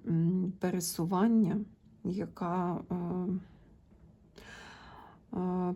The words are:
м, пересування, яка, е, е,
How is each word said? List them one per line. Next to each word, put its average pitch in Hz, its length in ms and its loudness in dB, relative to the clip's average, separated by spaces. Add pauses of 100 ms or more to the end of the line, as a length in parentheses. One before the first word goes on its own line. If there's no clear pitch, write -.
м, 175 520 2
пересування, 185 1000 2 (440)
яка, 175 760 -2 (100)
е, 180 40 -2 (2500)
е, 180 400 0